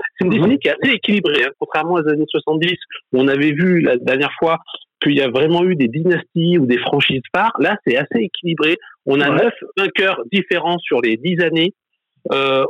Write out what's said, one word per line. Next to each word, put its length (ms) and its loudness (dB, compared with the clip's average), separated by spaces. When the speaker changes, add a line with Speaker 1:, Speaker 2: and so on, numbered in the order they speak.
Speaker 1:
C'est 80 -2
une 80 0
Speaker 2:
Mhm. 60 2
Speaker 1:
décennie 220 2
qui 80 0
est 120 0
assez 140 0
équilibrée, 500 0
hein, 140 -4
contrairement 360 -2
aux 140 0
années 200 2
soixante-dix, 480 -2
où 80 2
on 60 4
avait 240 2
vu 300 2
la 160 2
dernière 420 -2
fois 200 0
qu'il 140 2
y 60 2
a 60 0
vraiment 360 2
eu 100 2
des 140 2
dynasties 680 0
ou 100 4
des 120 2
franchises 420 -2
phares. 240 0
Là, 260 0
c'est 120 0
assez 240 -2
équilibré. 560 -2
On 140 2
a 80 2
Speaker 2:
Ouais. 140 2
Speaker 1:
neuf 120 0
vainqueurs 540 0
différents 480 0
sur 220 -2
les 160 0
dix 260 -2
années. 320 0
Euh, 380 0